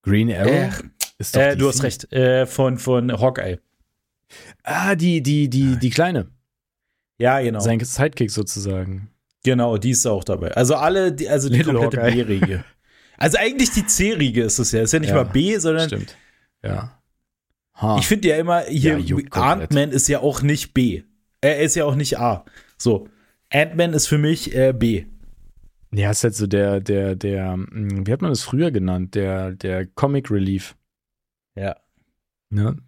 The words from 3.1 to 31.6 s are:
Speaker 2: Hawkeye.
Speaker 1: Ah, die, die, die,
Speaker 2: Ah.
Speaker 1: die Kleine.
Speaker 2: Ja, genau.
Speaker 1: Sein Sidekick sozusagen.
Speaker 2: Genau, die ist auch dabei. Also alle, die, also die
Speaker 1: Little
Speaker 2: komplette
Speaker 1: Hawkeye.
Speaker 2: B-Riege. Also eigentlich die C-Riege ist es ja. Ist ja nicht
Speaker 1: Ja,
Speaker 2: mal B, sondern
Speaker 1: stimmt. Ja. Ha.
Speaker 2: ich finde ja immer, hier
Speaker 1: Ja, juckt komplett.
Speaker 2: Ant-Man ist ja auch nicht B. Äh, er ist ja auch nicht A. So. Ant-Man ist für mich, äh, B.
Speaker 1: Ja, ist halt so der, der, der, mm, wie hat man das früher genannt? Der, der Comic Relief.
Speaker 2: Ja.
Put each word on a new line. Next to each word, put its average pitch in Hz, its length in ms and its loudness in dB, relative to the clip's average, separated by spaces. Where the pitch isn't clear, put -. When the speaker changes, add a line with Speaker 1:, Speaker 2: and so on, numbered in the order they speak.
Speaker 2:
Hawkeye. 107 480 -2
Speaker 1:
Ah, 190 320 0
die, 165 260 2
die, 147 280 2
die, 131 260 2
Speaker 2:
Ah. 120 40 -4
Speaker 1:
die 123 100 0
Kleine. 151 380 0
Speaker 2:
Ja, 127 220 4
genau. 113 180 -2
Speaker 1:
Sein 113 200 2
Sidekick 120 520 0
sozusagen. 98 800 -6
Speaker 2:
Genau, 120 340 2
die 113 140 0
ist 113 160 0
auch 101 160 0
dabei. 85 300 -4
Also 127 220 4
alle, 180 380 2
die, 139 160 -6
also 139 200 0
die 123 80 4
Speaker 1:
Little 156 160 2
Speaker 2:
komplette 117 320 0
Speaker 1:
Hawkeye. 120 200 2
Speaker 2:
B-Riege. 95 380 0
Also 160 200 2
eigentlich 247 340 2
die - 140 0
C-Riege 151 580 2
ist 107 160 0
es 117 120 0
ja. 113 100 0
Ist 113 120 0
ja 160 60 2
nicht 156 100 -2
Speaker 1:
Ja, - 60 2
Speaker 2:
mal 131 100 4
B, 170 320 0
sondern 160 300 0
Speaker 1:
stimmt. 101 300 -8
Ja. 101 360 -8
Ha. 110 240 0
Speaker 2:
ich - 80 -2
finde 208 220 2
ja 151 80 2
immer, 170 240 0
hier 151 320 0
Speaker 1:
Ja, 147 60 0
juckt - 320 -2
komplett. 151 300 0
Speaker 2:
Ant-Man 147 200 2
ist 131 160 0
ja 143 120 0
auch 127 240 -2
nicht 147 300 -2
B. 120 240 0
Äh, 139 80 4
er 147 120 0
ist 156 140 0
ja 156 100 0
auch 135 100 0
nicht 143 240 -2
A. 117 260 -2
So. 110 300 0
Ant-Man 165 420 0
ist 147 140 0
für 151 100 2
mich, 151 380 0
äh, 131 180 4
B. 113 320 0
Speaker 1:
Ja, 101 200 0
ist - 120 0
halt 110 120 0
so 104 120 -2
der, 101 320 2
der, 98 360 -2
der, 95 420 -4
mm, 98 500 -4
wie 147 60 0
hat 170 80 -4
man 175 100 -2
das 117 120 -2
früher 156 280 0
genannt? 92 440 -2
Der, 95 360 -4
der 92 360 -6
Comic 139 440 -2
Relief. 95 440 -2
Speaker 2:
Ja. 98 200 -8